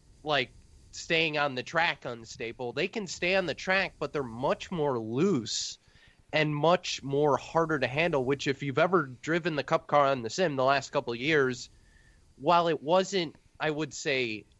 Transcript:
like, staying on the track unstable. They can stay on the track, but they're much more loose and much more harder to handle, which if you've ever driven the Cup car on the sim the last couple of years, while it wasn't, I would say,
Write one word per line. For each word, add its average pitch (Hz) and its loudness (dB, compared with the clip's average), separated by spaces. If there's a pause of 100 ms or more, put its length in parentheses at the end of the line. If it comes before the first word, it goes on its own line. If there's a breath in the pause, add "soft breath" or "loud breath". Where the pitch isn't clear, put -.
(240)
like, 143 0 (400)
staying 160 0
on 143 0
the 123 -6
track 165 -2
unstable. 117 -10
They 151 -2
can 196 -8
stay 180 -2
on 190 2
the 143 -2
track, 185 -2
but 147 -6
they're 147 -4
much 131 -4
more 147 0
loose 120 -2 (560)
and 151 2
much 160 2
more 139 4
harder 156 0
to 123 2
handle, 147 0
which 139 0
if 139 -2
you've 139 -2
ever 170 2 (100)
driven 160 -2
the 139 0
Cup - -2
car 147 6
on 135 0
the 110 -6
sim 165 0
the 131 2
last 135 2
couple 120 -2
of 117 -6
years, 131 2 (680)
while 170 4
it 160 0
wasn't, 180 0 (240)
I 151 0
would 151 -4
say, 123 -2 (140)